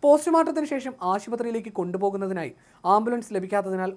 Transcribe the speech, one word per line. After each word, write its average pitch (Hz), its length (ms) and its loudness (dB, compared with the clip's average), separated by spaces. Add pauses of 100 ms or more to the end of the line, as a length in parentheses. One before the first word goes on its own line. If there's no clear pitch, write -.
പോസ്റ്റ്മോർട്ടത്തിന് 311 680 4
ശേഷം 254 200 -6 (200)
ആശുപത്രിയിലേക്ക് 226 640 -6
കൊണ്ടുപോകുന്നതിനായി 190 760 -4 (320)
ആംബുലൻസ് 220 500 2
ലഭിക്കാത്തതിനാൽ 190 640 -2